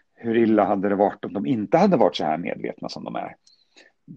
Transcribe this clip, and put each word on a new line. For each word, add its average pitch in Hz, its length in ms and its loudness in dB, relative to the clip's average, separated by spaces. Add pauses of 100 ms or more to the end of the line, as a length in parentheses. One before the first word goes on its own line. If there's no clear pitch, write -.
(140)
hur 113 220 -4
illa 107 280 4
hade 98 240 0
det 101 60 0
varit 98 300 0
om - 80 -8
de 101 140 -4
inte 127 320 0
hade 185 180 4
varit 110 200 2
så 90 80 -4
här 78 140 -2
medvetna - 500 -8
som - 160 -14
de - 120 -8
är? - 200 -10 (800)